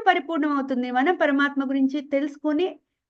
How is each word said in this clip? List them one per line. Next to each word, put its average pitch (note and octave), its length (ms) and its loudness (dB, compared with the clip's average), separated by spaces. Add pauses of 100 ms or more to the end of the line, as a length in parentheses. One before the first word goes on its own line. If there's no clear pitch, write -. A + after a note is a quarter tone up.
పరిపూర్ణం E4 440 0
అవుతుంది? C4 400 -2
మనం C#4 240 2
పరమాత్మ C#4 540 0
గురించి C4+ 320 0
తెలుసుకుని D4 800 -2 (300)